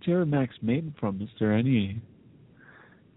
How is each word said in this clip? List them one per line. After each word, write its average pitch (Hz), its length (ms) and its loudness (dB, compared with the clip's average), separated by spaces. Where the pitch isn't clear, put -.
Terramax 147 420 2
made 147 400 -2
from? 98 220 -4
Is 107 60 -8
there 107 160 2
any? 113 440 0